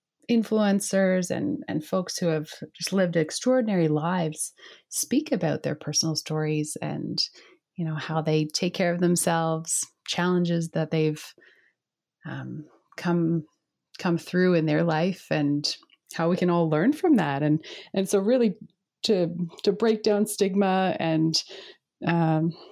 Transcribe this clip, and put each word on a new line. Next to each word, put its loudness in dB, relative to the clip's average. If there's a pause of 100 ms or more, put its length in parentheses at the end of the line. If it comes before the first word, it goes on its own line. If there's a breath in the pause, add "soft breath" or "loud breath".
(300)
influencers 2
and, -4
and -4
folks -4
who -2
have -2 (260)
just -8
lived 2
extraordinary 2
lives -2 (340 loud breath)
speak -2
about -2
their -2
personal -2
stories -2
and, -6 (540 loud breath)
you -6
know, -4
how -4
they 0
take -4
care 0
of -2
themselves, 0 (220)
challenges 0
that -2
they've, 0 (1040 soft breath)
um, -10 (300)
come, 0 (540)
come 0
through 2
in 2
their 2
life 0
and 0 (380)
how 0
we 2
can 2
all 2
learn 2
from 4
that. 2
And, 2 (280 loud breath)
and 0
so 2
really 4 (500)
to, 2 (280)
to 4
break 0
down 2
stigma 2
and, 0 (640 loud breath)
um, 2 (180 loud breath)